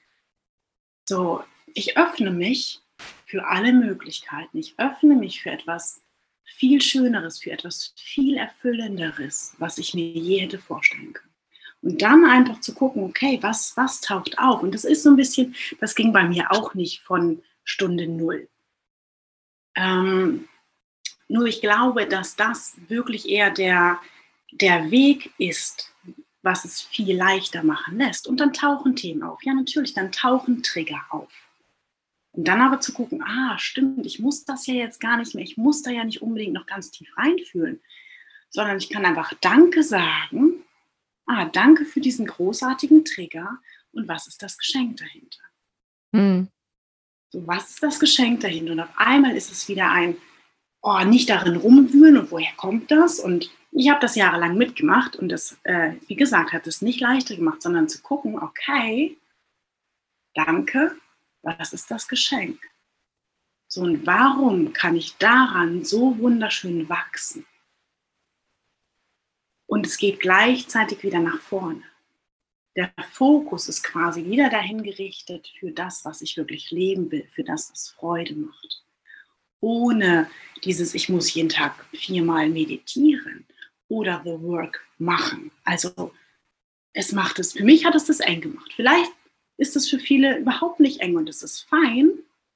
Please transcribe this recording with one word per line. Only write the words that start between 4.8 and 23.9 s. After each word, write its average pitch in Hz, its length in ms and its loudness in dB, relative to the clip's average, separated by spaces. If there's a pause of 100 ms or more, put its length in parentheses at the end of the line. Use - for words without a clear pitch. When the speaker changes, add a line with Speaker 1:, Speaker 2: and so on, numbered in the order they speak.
Speaker 1:
mich 196 260 -2
für - 100 -8
etwas - 500 -10 (420)
viel 269 380 2
Schöneres, 233 580 0
für 165 120 -12
etwas - 460 -12
viel 277 400 -2
Erfüllenderes, 202 1200 -8
was 165 180 -8
ich - 160 -8
mir 170 160 -4
je 170 320 -2
hätte 185 180 -8
vorstellen - 540 -6
können.“ - 200 -20 (480)
Und 175 200 -4
dann 285 240 8
einfach 254 360 4
zu - 120 -10
gucken, 262 300 -2
„Okay, 254 380 -4
was, - 360 -6
was 262 240 -2
taucht - 380 -6
auf?“ 247 240 2
Und 190 120 -2
das 220 100 -10
ist 311 180 2
so 294 80 8
ein 277 60 12
bisschen, 254 380 0 (240)
das - 160 -4
ging 226 180 4
bei 190 140 6
mir 175 240 -2
auch 214 220 -2
nicht 175 300 -6
von 170 380 -2 (220)
Stunde 175 440 -4
null. 165 400 -6 (1300)
Ähm, 185 720 0 (840)
nur 233 180 2
ich 220 140 -4
glaube, 220 460 2
dass 190 280 -4
das 226 400 -4 (140)
wirklich 233 400 -6
eher 202 220 2
der, 180 480 0 (520)